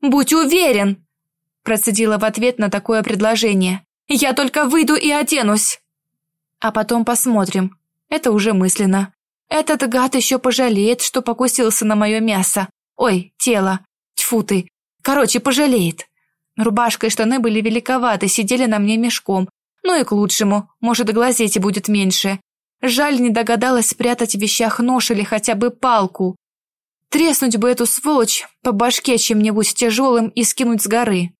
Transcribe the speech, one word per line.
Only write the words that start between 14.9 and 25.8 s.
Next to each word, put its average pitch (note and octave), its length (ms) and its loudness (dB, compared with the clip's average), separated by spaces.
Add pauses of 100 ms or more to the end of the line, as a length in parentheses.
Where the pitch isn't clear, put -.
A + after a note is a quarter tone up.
Короче, C4+ 380 0
пожалеет». B3 680 0 (480)
Рубашка A3+ 520 0
и - 20 2
штаны A3+ 300 0
были A3 220 0
великоваты, A3+ 680 -2
сидели A#3+ 400 0
на G#3+ 120 0
мне G#3 180 0
мешком. A3 520 -2 (340)
Ну F#4 160 0
и C4 40 2
к - 80 -4
лучшему, G#3 580 0 (120)
может, A3+ 320 0
глазеть A#3 460 0
будет G3 280 -2
меньше. G3 520 0 (420)
Жаль, C4 380 0
не B3 100 2
догадалась A#3 600 0
спрятать A#3+ 460 -2
в G3 40 -6
вещах G#3+ 400 -2
нож A#3+ 320 0
или G#3 120 0
хотя G#3+ 320 -2
бы A3+ 140 0
палку. G3+ 680 0 (760)